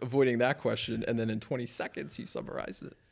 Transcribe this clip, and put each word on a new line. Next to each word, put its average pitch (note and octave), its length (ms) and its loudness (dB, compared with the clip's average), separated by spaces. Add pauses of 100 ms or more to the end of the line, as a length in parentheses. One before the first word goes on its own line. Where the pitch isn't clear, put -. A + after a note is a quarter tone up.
avoiding B2+ 360 4
that B2+ 220 4
question. A2+ 480 0
And A#2 120 2
then A2+ 100 2
in A2 100 0
twenty B2 260 -4
seconds, - 520 -8
you - 80 -8
summarized - 580 -8
it. - 120 -14 (160)